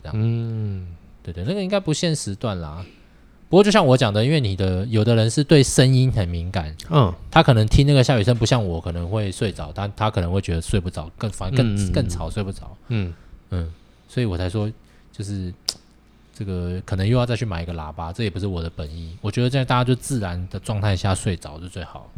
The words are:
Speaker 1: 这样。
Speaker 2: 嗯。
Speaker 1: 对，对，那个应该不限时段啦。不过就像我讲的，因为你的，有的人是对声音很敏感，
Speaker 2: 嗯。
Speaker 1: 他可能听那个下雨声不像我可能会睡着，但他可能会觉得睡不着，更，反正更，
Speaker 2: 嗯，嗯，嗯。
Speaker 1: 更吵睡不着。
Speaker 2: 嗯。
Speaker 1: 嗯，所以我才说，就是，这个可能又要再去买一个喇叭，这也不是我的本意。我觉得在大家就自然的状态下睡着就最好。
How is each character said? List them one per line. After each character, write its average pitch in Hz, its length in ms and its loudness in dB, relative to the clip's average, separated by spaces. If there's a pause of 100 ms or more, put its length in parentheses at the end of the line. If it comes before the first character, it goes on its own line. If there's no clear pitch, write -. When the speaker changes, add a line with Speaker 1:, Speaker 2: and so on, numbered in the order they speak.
Speaker 1:
这 - 60 -14
样。 - 80 -8
Speaker 2:
嗯。 110 800 -4 (260)
Speaker 1:
对， 85 120 -12
对， 87 120 -6
那 135 60 -2
个 202 100 -4
应 185 60 -4
该 202 100 0
不 190 140 -2
限 160 240 0
时 101 180 -6
段 101 240 -4
啦。 80 240 -10 (680)
不 165 80 2
过 202 80 8
就 208 60 4
像 202 140 6
我 127 120 8
讲 117 160 2
的， 107 120 4
因 135 60 2
为 156 100 4
你 101 140 0
的， 92 320 0
有 110 180 2
的 117 120 4
人 113 120 4
是 147 140 0
对 143 180 8
声 131 320 6
音 131 200 4
很 95 160 0
敏 85 240 -4
感， 78 200 -4 (160)
Speaker 2:
嗯。 117 240 4 (180)
Speaker 1:
他 160 120 6
可 147 100 6
能 110 140 6
听 139 180 6
那 143 80 4
个 135 120 6
下 139 120 4
雨 104 60 2
声 120 140 4
不 113 100 2
像 117 180 2
我 85 160 -2
可 87 120 -6
能 85 180 -4
会 104 220 -2
睡 104 180 -4
着， 82 240 -10
但 101 220 -6
他 107 120 0
可 104 120 0
能 85 100 -2
会 95 100 0
觉 87 140 -4
得 82 80 -2
睡 - 160 0
不 87 100 -2
着， 82 300 -8
更， 113 120 -4
反 95 220 -6
正 - 40 0
更， 117 180 4
Speaker 2:
嗯， - 20 0
嗯， 101 120 0
嗯。 90 40 -2
Speaker 1:
更 90 160 0
吵 85 220 -6
睡 104 140 -4
不 95 80 -6
着。 - 240 -14 (120)
Speaker 2:
嗯。 98 240 -4 (380)
Speaker 1:
嗯， 85 180 -4 (400)
所 127 140 -4
以 120 40 0
我 90 120 -2
才 92 100 -2
说， 107 220 -2 (420)
就 104 120 -12
是， 98 280 -6 (800)
这 - 120 -12
个 90 420 -6
可 - 80 -4
能 92 100 0
又 120 140 4
要 123 80 2
再 120 80 -2
去 110 100 -4
买 90 160 -6
一 82 60 -8
个 87 80 -6
喇 76 180 -8
叭， 82 200 -8
这 120 100 -6
也 107 80 -2
不 85 80 -8
是 98 80 -4
我 87 160 -4
的 82 80 -6
本 78 180 -10
意。 82 320 -12
我 104 100 -4
觉 120 120 0
得 123 80 2
在 131 140 0
大 127 120 0
家 123 60 2
就 123 140 2
自 127 240 -6
然 90 280 -6
的 95 100 -10
状 107 220 -4
态 101 140 2
下 95 180 0
睡 92 240 -2
着 76 220 -14
就 90 100 -14
最 90 140 -12
好。 - 360 -16